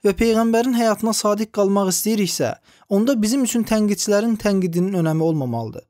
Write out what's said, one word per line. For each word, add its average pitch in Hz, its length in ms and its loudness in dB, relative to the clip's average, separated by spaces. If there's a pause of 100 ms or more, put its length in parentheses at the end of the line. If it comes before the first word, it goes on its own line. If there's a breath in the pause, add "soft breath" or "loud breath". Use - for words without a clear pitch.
və 196 160 4
Peyğəmbərin 226 560 2
həyatına 220 400 0
sadiq 208 340 -2
qalmaq 196 400 2
istəyiriksə, 185 640 -2 (340 soft breath)
onda 233 340 2
bizim 247 220 0
üçün 226 240 -2
tənqidçilərin 214 720 0
tənqidinin 185 640 0
önəmi 160 240 0
olmamalıdır. 123 640 -4